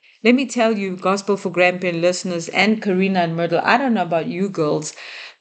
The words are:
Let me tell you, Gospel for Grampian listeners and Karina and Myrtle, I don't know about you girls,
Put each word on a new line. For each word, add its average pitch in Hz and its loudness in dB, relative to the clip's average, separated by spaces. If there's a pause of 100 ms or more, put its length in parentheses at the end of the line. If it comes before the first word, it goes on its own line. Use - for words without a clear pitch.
(240)
Let 233 6
me 262 2
tell 226 0
you, 196 -4
Gospel 196 0
for 190 -6
Grampian 180 2
listeners 175 -2
and 214 2
Karina 190 2
and 165 0
Myrtle, 170 0
I 240 4
don't 262 0
know 196 2
about 165 0
you 180 -2
girls, 156 -2 (460)